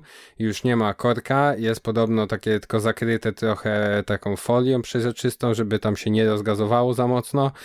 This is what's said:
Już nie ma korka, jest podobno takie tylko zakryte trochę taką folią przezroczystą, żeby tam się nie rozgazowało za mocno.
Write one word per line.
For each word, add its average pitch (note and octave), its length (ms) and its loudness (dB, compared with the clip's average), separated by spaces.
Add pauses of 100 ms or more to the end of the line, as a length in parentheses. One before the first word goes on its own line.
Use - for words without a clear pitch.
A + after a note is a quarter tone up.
(400)
Już A2 240 -2
nie B2 120 2
ma G#2+ 180 2
korka, C3+ 640 0
jest A2+ 240 -2
podobno A2+ 460 0
takie G#2+ 320 -2
tylko A2 200 -2
zakryte A2+ 540 0
trochę G#2 720 0
taką G2+ 300 -4
folią B2 460 2
przezroczystą, A#2+ 720 -2
żeby G#2+ 260 0
tam G#2 160 0
się - 140 -4
nie A2 160 2
rozgazowało G#2+ 680 2
za B2 140 0
mocno. C3 440 0 (140)